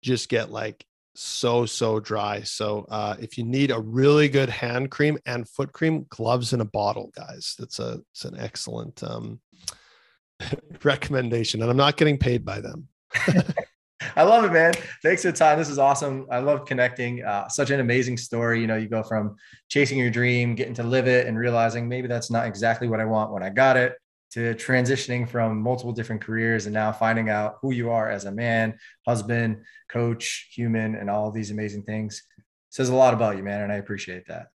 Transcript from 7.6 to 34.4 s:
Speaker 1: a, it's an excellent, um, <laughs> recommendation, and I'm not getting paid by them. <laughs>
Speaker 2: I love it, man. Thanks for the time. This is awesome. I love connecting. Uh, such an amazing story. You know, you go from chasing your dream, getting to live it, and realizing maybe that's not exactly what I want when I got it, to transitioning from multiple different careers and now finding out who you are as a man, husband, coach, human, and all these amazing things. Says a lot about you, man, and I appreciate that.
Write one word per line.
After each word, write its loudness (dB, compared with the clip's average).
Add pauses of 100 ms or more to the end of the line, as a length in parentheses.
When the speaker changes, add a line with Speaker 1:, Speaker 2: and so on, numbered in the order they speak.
Speaker 1:
a, -6 (100)
it's -14
an -12
excellent, -10
um, -10 (720)
<laughs> -12
recommendation, 0
and 2
I'm 4
not 6
getting 4
paid 2
by -6
them. -12 (260)
<laughs> -2
Speaker 2:
I 6
love 8
it, 2
man. 6 (280)
Thanks 4
for 2
the -2
time. 6
This -2
is -4
awesome. 2
I -2
love 0
connecting. -2
Uh, -4
such -2
an 2
amazing 2
story. -2
You 0
know, 0
you -4
go -2
from -4 (320)
chasing 2
your 2
dream, 2
getting -4
to -6
live 2
it, 4
and -2
realizing 2
maybe -4
that's -4
not 0
exactly 0
what 0
I 0
want 0
when -6
I -4
got 6
it, 2 (380)
to -2
transitioning 0
from 0
multiple -2
different -6
careers 0
and -6
now 0
finding 0
out -2
who -2
you -2
are 0
as -6
a -8
man, 0 (300)
husband, 0 (240)
coach, -4
human, -2
and -6
all 0
these -6
amazing -6
things. -8 (460)
Says -2
a 2
lot 8
about 0
you, -8
man, -4
and -4
I -2
appreciate -10
that. -14